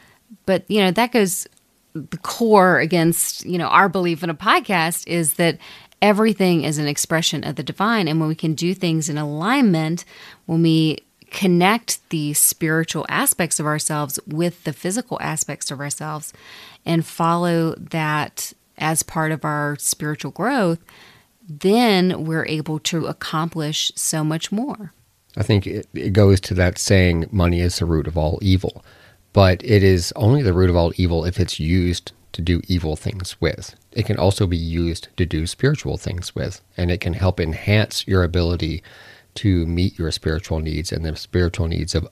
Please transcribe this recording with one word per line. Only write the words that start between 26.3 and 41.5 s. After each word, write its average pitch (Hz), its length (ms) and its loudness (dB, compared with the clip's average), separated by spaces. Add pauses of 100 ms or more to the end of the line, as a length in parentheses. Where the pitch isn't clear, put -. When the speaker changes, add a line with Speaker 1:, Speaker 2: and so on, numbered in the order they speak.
Speaker 2:
to - 140 -6
that 90 220 2
saying, 90 540 4
"Money 87 280 2
is 87 200 0
the 85 60 0
root 80 200 0
of 80 120 -4
all 78 240 0
evil." 95 440 0 (480)
But 95 300 6
it 104 200 6
is 92 320 4
only 131 280 4
the 95 100 2
root 92 160 4
of 87 60 4
all 85 200 2
evil 85 300 0
if 90 140 -4
it's 85 200 -2
used 87 520 0 (220)
to - 80 -8
do 85 260 0
evil 82 280 -2
things - 460 -8
with. - 340 -4 (180)
It 107 120 -2
can 107 120 -2
also 98 280 2
be 87 120 0
used 82 500 -2 (100)
to 90 80 2
do 80 220 -2
spiritual 131 500 -2
things - 380 -8
with, - 260 -6 (140)
and 90 160 -2
it 87 100 -2
can 85 120 -2
help 92 260 0
enhance 90 680 -2
your 92 160 4
ability 85 600 0 (520)
to 90 300 2
meet 87 320 -2
your 80 140 -4
spiritual 80 480 -4
needs 78 320 -4
and 82 140 -6
the 78 100 -4
spiritual 87 520 0